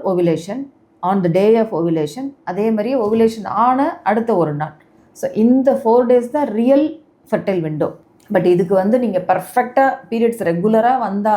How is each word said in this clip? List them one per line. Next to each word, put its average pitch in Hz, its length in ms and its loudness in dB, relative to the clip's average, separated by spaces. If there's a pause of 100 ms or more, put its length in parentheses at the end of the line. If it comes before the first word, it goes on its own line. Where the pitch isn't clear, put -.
ovulation, 180 540 -2 (440)
on 190 220 0
the 175 60 2
day 190 260 2
of 220 220 0
ovulation, 165 480 -2 (180)
அதே 202 260 -2
மாதிரி 220 260 -2
ஓவுலேஷன் 226 520 0 (180)
ஆன 269 360 0
அடுத்த 220 340 0
ஒரு 151 180 0
நாள். 151 220 -8 (360)
So, - 200 -8
இந்த 247 520 2
ஃபோர் 240 220 4
டேஸ் 247 240 2
தான் 294 160 -2
ரியல் 254 400 2 (440)
ஃபெர்டைல் 185 300 -2
விண்டோ. 156 300 -4 (400)
But 175 140 0
இதுக்கு 180 300 2
வந்து 202 240 2
நீங்க 202 200 -2
பர்ஃபெக்ட்டா 226 680 0 (260)
பீரியட்ஸ் 226 380 -2
ரெகுலரா 220 500 2
வந்தா 208 380 -2